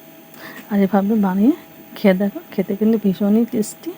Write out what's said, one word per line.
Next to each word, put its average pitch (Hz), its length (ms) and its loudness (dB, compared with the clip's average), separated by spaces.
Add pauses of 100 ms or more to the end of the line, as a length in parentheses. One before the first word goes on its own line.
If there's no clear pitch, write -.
(720)
আর 208 140 0
এভাবে 196 280 0 (120)
বানিয়ে 196 280 2 (440)
খেয়ে 190 240 4
দেখো, 202 180 -4 (140)
খেতে 196 260 -4
কিন্তু 220 260 2
ভীষণই 208 460 2
টেস্টি 240 460 -6